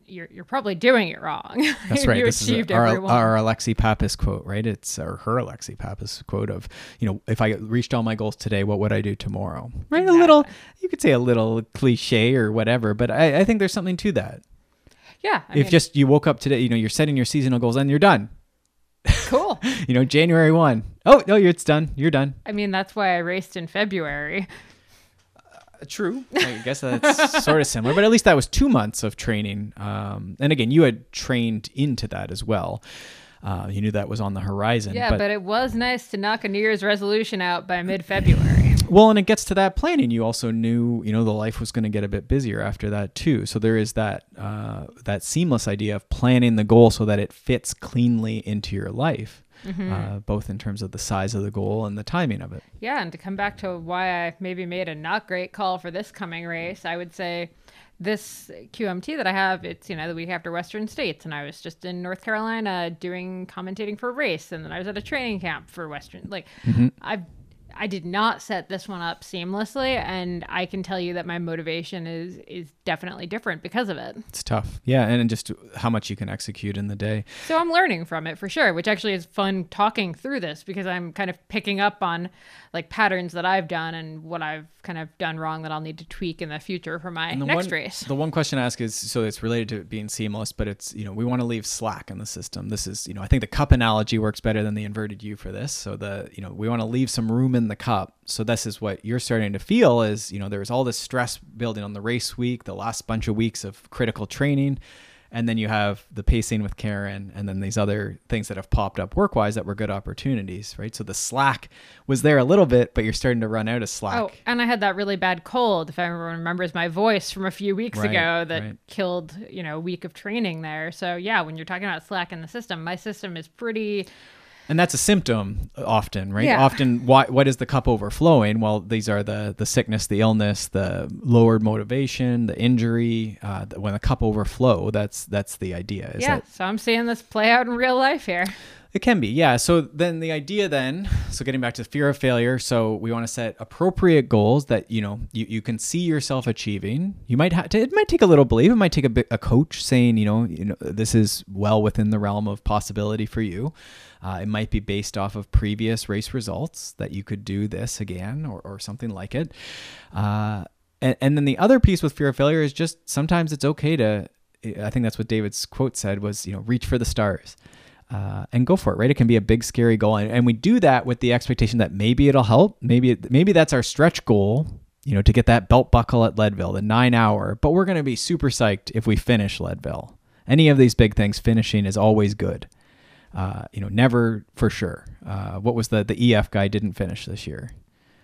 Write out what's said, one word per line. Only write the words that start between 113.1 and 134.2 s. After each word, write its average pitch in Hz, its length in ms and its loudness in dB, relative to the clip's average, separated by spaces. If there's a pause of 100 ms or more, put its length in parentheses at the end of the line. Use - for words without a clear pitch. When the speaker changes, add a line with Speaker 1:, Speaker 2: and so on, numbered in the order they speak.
Speaker 2:
starting 123 280 0
to 113 60 -2
run 110 200 -2
out 117 140 -2
of 104 80 -6
slack. 110 300 -4
Speaker 1:
Oh, 208 100 -4 (160)
and 240 160 -2
I 240 40 0
had 233 160 0
that 196 140 0
really 202 200 -2
bad 180 280 -2
cold, 202 460 0
if 151 80 -12
everyone 170 400 -4
remembers 170 380 -4
my 170 120 -2
voice 196 440 0
from 190 160 -6
a 185 40 -4
few 196 240 -4
weeks 214 220 -6
Speaker 2:
Right, 208 140 0
Speaker 1:
ago, 170 360 0
that 165 140 -4
Speaker 2:
right. 107 240 -12
Speaker 1:
killed, 180 500 -6 (140)
you 180 140 -12
know, 156 140 -8
a - 20 -8
week 175 260 -8
of 170 80 -14
training 202 480 -6
there. 160 300 -8
So 175 240 -6
yeah, 190 260 -2
when 156 160 -8
you're 160 80 -12
talking 185 200 -8
about 180 200 -6
slack 175 260 -6
in 165 100 -14
the 160 60 -14
system, 185 360 -10
my 170 120 -8
system 196 400 -12
is 160 120 -14
pretty 214 580 -6 (640)
Speaker 2:
And 160 100 2
that's 180 140 2
a - 40 -2
symptom 110 800 0
often, 104 540 0
right? 104 140 2
Speaker 1:
Yeah. 214 180 4
Speaker 2:
Often, 127 420 2
why, 135 200 8
what 135 240 4
is 127 80 -2
the 127 80 -4
cup 131 200 -2
overflowing? 110 760 4
Well, 107 180 2
these 104 300 -4
are 104 120 2
the, 104 360 -4
the 107 80 -2
sickness, 110 420 0
the 104 140 0
illness, 107 480 2
the 92 420 -4 (100)
lowered 113 400 6
motivation, 120 840 -2
the 104 120 -2
injury. 117 840 0
Uh, 101 240 -8
th-, 104 120 -14
when 101 140 -4
the 104 80 -4
cup - 240 0